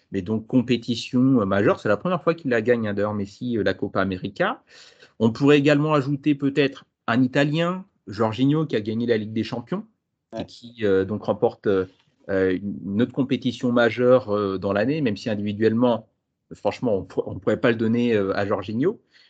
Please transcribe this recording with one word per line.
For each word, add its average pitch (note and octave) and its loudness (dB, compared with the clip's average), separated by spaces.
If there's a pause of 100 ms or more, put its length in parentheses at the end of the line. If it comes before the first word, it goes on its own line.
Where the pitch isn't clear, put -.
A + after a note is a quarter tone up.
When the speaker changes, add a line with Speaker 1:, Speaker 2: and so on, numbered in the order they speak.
(120)
Speaker 1:
mais F#2+ -4
donc A2 -4
compétition, B2 0
euh, - 2
majeure, G2+ 2
c'est G#2+ -2
la G2+ 2
première F3+ -4
fois E3+ 0
qu'il E3 -4
la A#2 2
gagne, A#2 2
hein, G2+ -4
d'ailleurs G#2 -2
Messi, G#2 -6
euh, G2+ 0
la F#2+ 0
Copa G2+ -4
América. G2 -2 (560)
On A2+ 4
pourrait C#3 4
également D3+ 2
ajouter C#3+ 0
peut-être C#3 -2 (200)
un C3 2
Italien, D#3 0 (220)
Jorginho, A#2 0
qui C#3 -4
a A2 0
gagné A2 -4
la A2+ 2
Ligue A2 -8
des A2 -2
Champions, F3+ -8 (480)
Speaker 2:
Ouais. A2+ -10
Speaker 1:
et - -8
qui, A#2 -20
euh, G2 4
donc G2+ -6
remporte, A2 -2
euh, F#2+ 2 (440)
euh, F#2+ 2
une, G2 -6
une G2 0
autre C3+ -2
compétition B2 -2
majeure, A#2+ 4
euh, G2+ 0
dans G2 -2
l'année, B2 0
même A2 -2
si - -8
individuellement, A2 0 (480)
franchement, A#2+ -2
on F#2 -6
pour-, - -4
on G2+ -10
pourrait G#2+ -2
pas B2 4
le A#2 2
donner, A#2 0
euh, G2 0
à G2+ -2
Jorginho. G#2+ -2 (300)